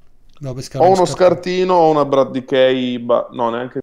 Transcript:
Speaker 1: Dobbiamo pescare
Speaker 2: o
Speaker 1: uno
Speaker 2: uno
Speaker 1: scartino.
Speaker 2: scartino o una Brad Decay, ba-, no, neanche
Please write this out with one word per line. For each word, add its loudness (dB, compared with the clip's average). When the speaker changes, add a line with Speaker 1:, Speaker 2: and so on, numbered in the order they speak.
Speaker 1:
Dobbiamo -12
pescare -4
Speaker 2:
o 6
Speaker 1:
uno 4
Speaker 2:
uno 2
Speaker 1:
scartino. 2
Speaker 2:
scartino -2
o 4
una 2
Brad 0
Decay, 0
ba-, -2
no, -4
neanche -8